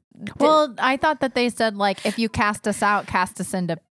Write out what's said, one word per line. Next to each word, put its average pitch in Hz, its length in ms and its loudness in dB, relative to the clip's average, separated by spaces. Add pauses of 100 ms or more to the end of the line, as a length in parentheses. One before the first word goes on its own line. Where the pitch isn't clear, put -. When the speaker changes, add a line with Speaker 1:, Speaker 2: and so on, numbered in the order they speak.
(180)
Speaker 1:
th- 208 120 -10 (100)
Speaker 2:
Well, 302 380 4
I 262 180 2
thought 311 240 0
that 262 160 -2
they 247 140 2
said, 220 260 -2
like, 196 280 0
"If 214 140 -2
you 226 100 0
cast 208 380 -2
us 208 160 -2
out, 202 240 2
cast 190 340 -2
us 185 140 -6
into 175 220 -2 (200)